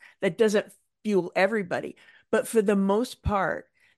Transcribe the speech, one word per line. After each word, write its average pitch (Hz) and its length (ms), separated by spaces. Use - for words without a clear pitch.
That 185 180
doesn't 214 340
fuel 190 300
everybody. 180 640
But 214 180
for 220 140
the 202 140
most 196 460
part, 190 460